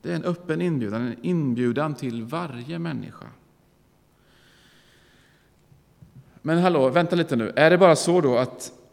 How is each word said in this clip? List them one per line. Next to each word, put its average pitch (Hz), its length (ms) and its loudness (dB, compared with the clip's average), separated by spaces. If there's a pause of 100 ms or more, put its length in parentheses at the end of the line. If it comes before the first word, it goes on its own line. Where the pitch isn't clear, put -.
Det 170 60 -6
är 175 40 -4
en 160 80 -6
öppen 170 380 -4
inbjudan, 117 400 -2
en 120 200 -6
inbjudan 139 720 -2
till 117 280 -8
varje 143 560 -10
människa. 143 460 -10 (3250)
Men 160 160 0
hallå, 170 320 4
vänta 170 260 2
lite 165 200 0
nu. 113 200 -2
Är 151 140 6
det 175 80 6
bara 175 180 8
så 170 260 2
då 127 160 2
att - 340 -4 (220)